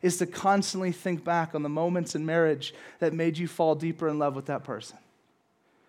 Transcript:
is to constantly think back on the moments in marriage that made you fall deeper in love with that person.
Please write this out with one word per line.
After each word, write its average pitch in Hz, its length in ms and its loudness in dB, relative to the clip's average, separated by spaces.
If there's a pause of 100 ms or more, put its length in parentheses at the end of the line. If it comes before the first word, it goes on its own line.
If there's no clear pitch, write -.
is 180 160 2
to 180 80 2
constantly 190 640 0
think 170 320 -4
back 165 300 0
on 156 80 -2
the 147 80 -4
moments 170 460 -2
in 156 100 -2
marriage 160 480 2 (240)
that 165 160 2
made 165 240 0
you 170 100 -2
fall 160 280 2
deeper 160 320 -2
in 151 100 0
love 143 180 0
with 135 120 -8
that 143 160 -4
person. 113 340 -10 (920)